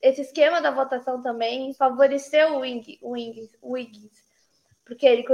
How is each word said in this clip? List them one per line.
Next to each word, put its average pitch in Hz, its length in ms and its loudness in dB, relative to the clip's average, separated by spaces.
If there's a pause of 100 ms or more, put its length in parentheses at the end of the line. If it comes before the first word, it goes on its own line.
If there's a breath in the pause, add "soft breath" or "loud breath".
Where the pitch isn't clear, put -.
esse 262 200 2
esquema 311 400 2
da 294 100 0
votação 254 500 -4
também 247 540 -6
favoreceu 277 800 2
o 269 60 -4
Wing-, 247 420 -10
o 240 120 -10
Wing-, 226 360 -12 (100)
o 247 120 -12
Wiggins. 220 400 -12 (720)
Porque 247 220 0
ele, 240 280 4